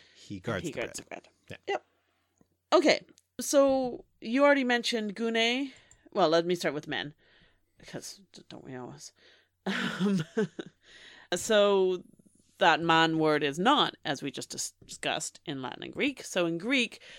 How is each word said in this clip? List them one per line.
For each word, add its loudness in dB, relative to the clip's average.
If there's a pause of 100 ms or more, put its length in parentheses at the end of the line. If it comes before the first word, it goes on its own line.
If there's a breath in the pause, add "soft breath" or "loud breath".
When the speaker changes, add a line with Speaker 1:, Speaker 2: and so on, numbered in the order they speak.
(140 loud breath)
Speaker 1:
he -14
guards -6
Speaker 2:
He -8
Speaker 1:
the -10
Speaker 2:
guards -10
Speaker 1:
bread. -18 (240)
Speaker 2:
the -16
bread. -20
Speaker 1:
Yeah. -4
Speaker 2:
Yep. -8 (880)
Okay. 4 (400)
So 2 (160)
you 0
already 6
mentioned -2
gune. -2 (420 soft breath)
Well, 4
let 4
me 0
start -2
with -8
men, -6 (640 soft breath)
because -16 (120)
d-, -20
don't -18
we -12
always? -14
<laughs> -20 (460 soft breath)
Um, -2 (140)
<laughs> -8
so 2 (560)
that 4
man 4
word 4
is -2
not, 2 (100)
as -4
we -6
just -12
dis-, -10 (120)
discussed, -6
in -6
Latin -10
and -14
Greek. -4
So -2
in -2
Greek, -2 (180 loud breath)